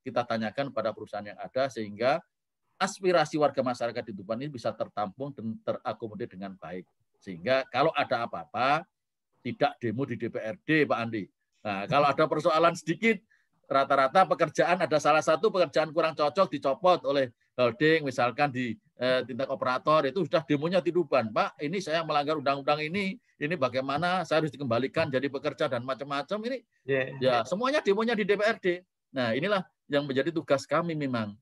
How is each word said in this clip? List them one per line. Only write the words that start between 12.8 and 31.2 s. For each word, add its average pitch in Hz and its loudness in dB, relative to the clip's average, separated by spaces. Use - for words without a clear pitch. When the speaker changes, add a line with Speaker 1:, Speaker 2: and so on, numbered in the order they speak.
Speaker 1:
rata-rata 135 4
pekerjaan, 165 2
ada 147 0
salah 151 4
satu 165 2
pekerjaan 160 2
kurang 160 0
cocok, 156 2
dicopot 151 2
oleh 139 0
holding, 151 4
misalkan 127 0
di, 123 -4
eh, 127 2
tingkat 127 -6
operator, 135 0
itu 143 0
sudah 156 0
demonya 160 0
di 175 0
Tuban. 139 2
"Pak, 175 -2
ini 175 -4
saya 160 -2
melanggar 151 0
undang-undang 143 0
ini, 190 -4
ini 147 -2
bagaimana, 143 0
saya 156 2
harus 156 -4
dikembalikan 131 0
jadi 131 -2
pekerja," 143 -2
dan 123 -2
macam-macam 143 -6
ini. 254 -4
Speaker 2:
Iya. 135 0
Speaker 1:
Ya, 127 4
semuanya 254 0
demonya 226 2
di 208 -2
D 202 4
P 202 -2
R 220 2
D. - -2
Nah, 123 0
inilah 180 0
yang 143 0
menjadi 135 0
tugas 143 0
kami 165 -2
memang. 117 -4